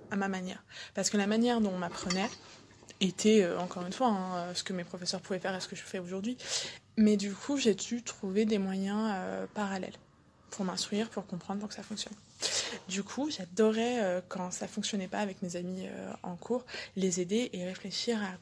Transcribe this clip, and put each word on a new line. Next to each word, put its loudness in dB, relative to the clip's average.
à 0
ma 2
manière. -4
Parce 2
que 2
la 6
manière 4
dont 4
on -2
m'apprenait 0
était, 8
euh, 2
encore -4
une -6
fois, 4
hein, 2
euh, -4
ce -2
que -6
mes -2
professeurs -4
pouvaient -2
faire -2
et -4
ce -6
que -10
je -10
fais -8
aujourd'hui. -4
Mais 8
du -2
coup, -2
j'ai 6
dû -4
trouver 0
des 2
moyens, 0
euh, -4
parallèles -4
pour -4
m'instruire, 0
pour -6
comprendre, -6
pour -8
que -10
ça -10
fonctionne. -8
Du -2
coup, -2
j'adorais, 2
euh, 2
quand -4
ça -6
fonctionnait -2
pas -2
avec -2
mes -4
amis, -4
euh, -8
en -8
cours, -2
les 2
aider 2
et -4
réfléchir -2
à -2